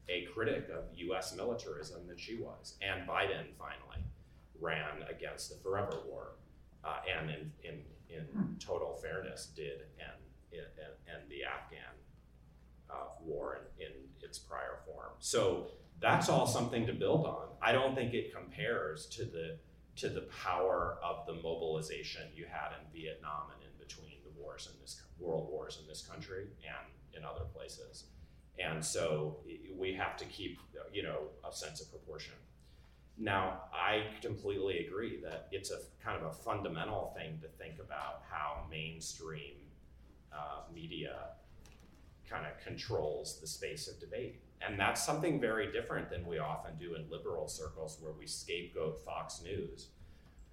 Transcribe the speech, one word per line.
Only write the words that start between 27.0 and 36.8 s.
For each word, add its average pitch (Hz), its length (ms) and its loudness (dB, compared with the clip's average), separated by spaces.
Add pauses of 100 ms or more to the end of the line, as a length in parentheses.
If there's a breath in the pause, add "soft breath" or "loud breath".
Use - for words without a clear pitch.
in 78 60 -6
other 71 300 -2
places. - 520 -10 (520 loud breath)
And 82 260 2
so 78 540 4 (100)
i-, 85 300 -8
we 92 160 4
have 92 240 2
to - 80 -4
keep, - 340 -6 (320)
you 98 120 0
know, 76 160 0 (280)
a - 60 -4
sense 78 280 -6
of - 100 -12
proportion. 78 420 -8 (840 loud breath)
Now, 98 540 4
I 104 340 6 (160)
completely 98 680 2
agree 104 340 -2
that 80 300 -6
it's 95 180 -2
a 92 100 -2 (240)
kind 107 140 0
of 80 60 -2
a 80 100 -2
fundamental 95 840 0